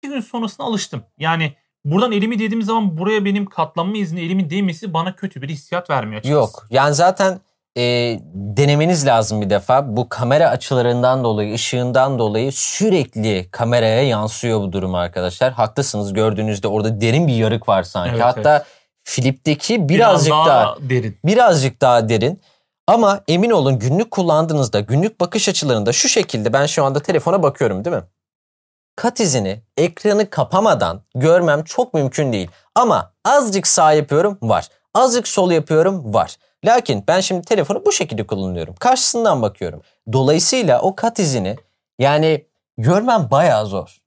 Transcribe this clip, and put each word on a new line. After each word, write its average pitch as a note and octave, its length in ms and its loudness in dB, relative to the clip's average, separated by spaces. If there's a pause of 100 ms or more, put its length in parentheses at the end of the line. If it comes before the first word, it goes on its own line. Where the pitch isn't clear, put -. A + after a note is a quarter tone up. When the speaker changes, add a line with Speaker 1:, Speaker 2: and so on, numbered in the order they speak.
Speaker 1:
İki C#4 100 -10
gün C4+ 80 -6
sonrasına A3+ 460 -8
alıştım. G3 360 -6 (160)
Yani D#3+ 340 -2 (320)
buradan G#3 280 0
elimi G#3+ 260 -2
dediğim A3 240 -2
zaman G3+ 360 -2
buraya G#3 260 -2
benim G3+ 220 0
katlanma F3 500 -4
izni, F3+ 240 -4
elimin E3+ 300 -2
değmesi F3+ 440 -4
bana F3 220 -4
kötü F#3 260 -10
bir C#3 60 -10
hissiyat E3+ 420 -8
vermiyor G#2+ 300 -4
açıkçası. C3 200 -2
Speaker 2:
Yok. - 300 -4
Yani C3+ 240 2
zaten, F#3 460 2 (380)
e, A#2+ 40 0 (520)
denemeniz C#3+ 720 2
lazım A2 340 2
bir G2+ 100 -2
defa. B2+ 460 0
Bu A#2+ 120 -4
kamera C3+ 400 2
açılarından B2 760 0
dolayı, G#2+ 300 -2
ışığından B2+ 640 -2
dolayı A2+ 340 -2
sürekli A2+ 1000 -2
kameraya A#2 520 0
yansıyor A2 580 -2
bu G2 120 -6
durum F#2 220 -4
arkadaşlar. F2+ 580 -2
Haklısınız. G#2+ 600 -4
Gördüğünüzde G#2+ 560 -2
orada G#2 320 -2
derin B2 280 2
bir B2+ 60 0
yarık A2+ 340 -2
var F#2+ 140 2
sanki. F2+ 280 -6
Speaker 1:
Evet, A#2 120 -2
Speaker 2:
Hatta B2 340 2
Speaker 1:
evet. C#3+ 100 -2 (380)
Speaker 2:
Flip'teki D3 840 -2
Speaker 1:
Biraz - 0 -
Speaker 2:
birazcık E3+ 440 4
Speaker 1:
daha D#3 140 4
Speaker 2:
daha B2 340 4
Speaker 1:
derin. B2+ 440 -4
Speaker 2:
birazcık F3 560 2
daha A#2+ 280 4
derin. A#2 320 0 (460)
Ama G3+ 420 2
emin F3+ 220 2
olun C#3 280 2
günlük D3+ 320 -2
kullandığınızda, D3+ 680 0
günlük D3+ 400 -2
bakış G#3 280 -2
açılarında A#2+ 440 0
şu - 160 2
şekilde A2 440 -2
ben C#3 140 2
şu C#3+ 180 0
anda C#3 180 0
telefona E3+ 400 0
bakıyorum A2+ 420 -2
değil E3 120 -4
mi? F#2 60 -6 (960)
Kat A#3+ 240 -4
izini A2+ 420 -2 (140)
ekranı G3+ 540 0
kapamadan D3+ 720 0 (120)
görmem D#3 500 4
çok - 300 -4
mümkün C#3 380 -2
değil. F#2 160 -4 (260)
Ama A3+ 380 2 (120)
azıcık A3 420 2
sağ D#3 260 4
yapıyorum, D3+ 500 2
var. G#2 260 0 (260)
Azıcık A#3+ 340 2
sol F#3 220 0
yapıyorum, D#3+ 640 0
var. F#2+ 220 -2 (280)
Lakin G#3 440 0
ben F3+ 120 2
şimdi F#3 220 -4
telefonu G3+ 440 0
bu G4+ 60 4
şekilde A2+ 340 -4
kullanıyorum. F#2 480 -6
Karşısından A#3 680 2
bakıyorum. - 400 -6 (300)
Dolayısıyla D3 680 2
o F#3+ 160 -2
kat A3+ 220 -4
izini B2+ 380 -2 (420)
yani D3+ 460 2 (340)
görmem F#3 520 2
bayağı C3+ 360 2
zor. F#2+ 300 -8 (100)